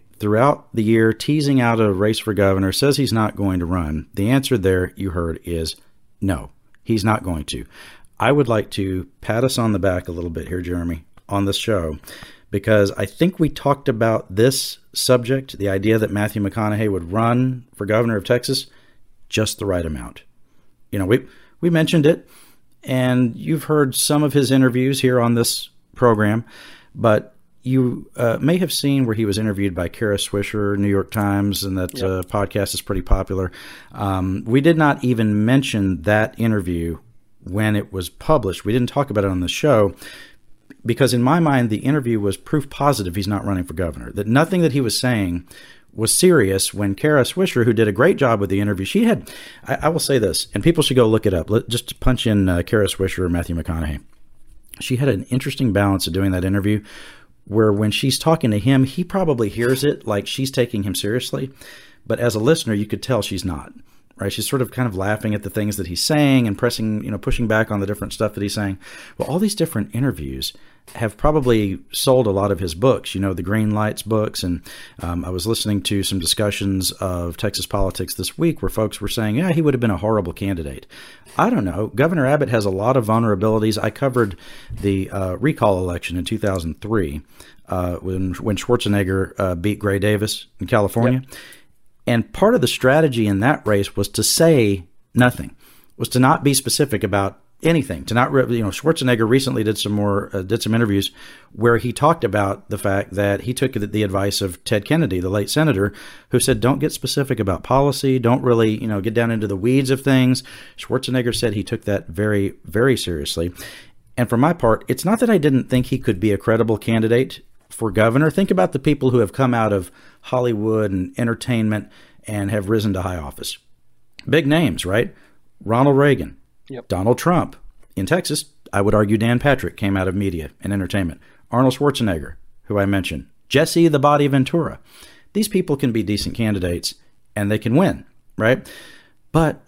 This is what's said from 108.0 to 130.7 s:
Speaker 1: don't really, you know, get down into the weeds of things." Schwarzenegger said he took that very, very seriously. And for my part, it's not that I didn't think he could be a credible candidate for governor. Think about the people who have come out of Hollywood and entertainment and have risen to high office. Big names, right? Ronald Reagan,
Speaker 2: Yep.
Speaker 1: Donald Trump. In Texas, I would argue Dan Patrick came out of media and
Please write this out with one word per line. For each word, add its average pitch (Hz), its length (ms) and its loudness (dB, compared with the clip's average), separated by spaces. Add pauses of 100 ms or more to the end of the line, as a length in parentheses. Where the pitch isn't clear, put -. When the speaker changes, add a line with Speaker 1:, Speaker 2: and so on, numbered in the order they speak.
Speaker 1:
don't 117 240 2
really, 113 360 2
you 113 80 -6
know, 104 140 -2
get 107 140 -4
down 117 160 0
into 110 160 -2
the 98 100 -2
weeds 123 320 2
of 135 140 0
things." 131 400 4 (340)
Schwarzenegger 123 580 -2
said 110 200 0
he 101 100 -4
took - 200 -6
that 101 240 -4
very, 101 440 0 (120)
very 123 300 2
seriously. 82 560 -4 (680)
And 120 100 0
for 120 80 0
my 151 160 4
part, 113 340 2
it's 127 200 -4
not 220 140 2
that 233 100 2
I 208 80 4
didn't 139 320 2
think 127 160 2
he 131 120 -2
could 98 220 -2
be 104 120 2
a 95 60 0
credible 113 380 2
candidate 113 640 0 (300)
for 113 200 -4
governor. 113 400 4
Think 196 200 0
about 180 220 2
the 143 60 -4
people 139 320 2
who 123 80 4
have 107 140 2
come 127 220 2
out 110 180 2
of 95 180 -2 (300)
Hollywood 110 720 0
and 92 260 -4
entertainment 113 680 -2 (380)
and 101 240 -4
have 104 180 -2
risen 107 240 2
to 92 100 -2
high 90 140 -4
office. - 400 -10 (720)
Big 135 180 2
names, 143 380 2
right? 98 300 -2 (500)
Ronald 131 320 2
Reagan, 117 400 2 (320)
Speaker 2:
Yep. 123 200 -14
Speaker 1:
Donald 98 280 0
Trump. 160 380 0 (400)
In 98 120 -2
Texas, - 400 -2 (260)
I 98 80 0
would 104 120 2
argue 107 240 4
Dan 120 220 0
Patrick 131 380 0
came 98 200 0
out 92 120 0
of 92 80 -4
media 87 340 -4 (100)
and 95 120 -4